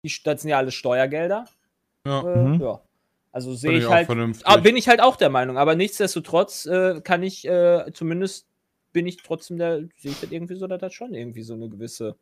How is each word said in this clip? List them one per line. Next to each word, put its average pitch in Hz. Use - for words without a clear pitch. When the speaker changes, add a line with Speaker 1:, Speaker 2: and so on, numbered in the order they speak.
Speaker 1:
Die, 151
das 151
sind 156
ja 143
alles 131
Steuergelder. 156
Speaker 2:
Ja. 139
Speaker 1:
Äh, 175
Speaker 3:
Mhm. 139
Speaker 1:
ja. 117
Also 127
sehe 127
Speaker 2:
Finde 165
Speaker 1:
ich -
Speaker 2:
ich 196
auch 185
Speaker 1:
halt, 170
Speaker 2:
vernünftig. 117
Speaker 1:
ah, 202
bin 220
ich 240
halt 240
auch 254
der 160
Meinung. 127
Aber 151
nichtsdestotrotz, 185
äh, 180
kann 175
ich, 190
äh, 175
zumindest 175
bin 170
ich 175
trotzdem 170
der, 170
sehe 139
ich 139
das -
irgendwie 170
so, 185
dass 185
das 185
schon 233
irgendwie 117
so 113
eine 113
gewisse 110